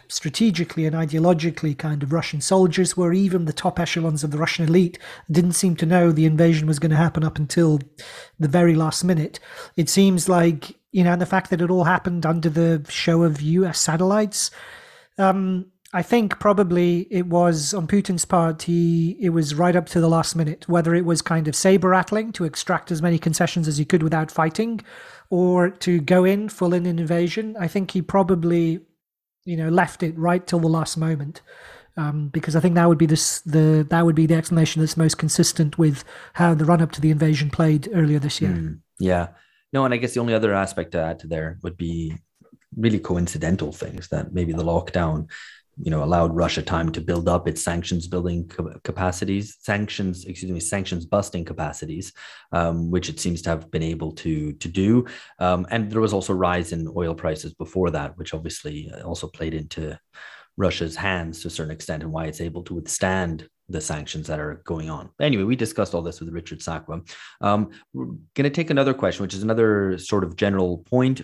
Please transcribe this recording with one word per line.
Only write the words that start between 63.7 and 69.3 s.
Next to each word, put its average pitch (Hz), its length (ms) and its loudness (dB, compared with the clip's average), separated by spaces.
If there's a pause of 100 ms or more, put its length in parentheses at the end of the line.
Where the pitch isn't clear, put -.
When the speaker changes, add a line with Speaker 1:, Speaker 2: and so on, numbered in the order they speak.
Speaker 2:
the 80 80 -6
sanctions 78 460 -10
that 78 140 -8
are 78 260 -12
going 80 240 -8
on. - 220 -14 (100)
Anyway, 131 220 0
we 120 120 0
discussed 110 380 -4
all 85 80 -2
this 82 180 -10
with 82 140 -12
Richard 82 260 -12
Sakwa. 82 480 -10 (320)
Um, 104 300 0 (240)
we're 131 140 -10 (260)
gonna 139 160 0
take 160 220 -4
another 135 240 2
question, 95 260 -2
which 95 140 -8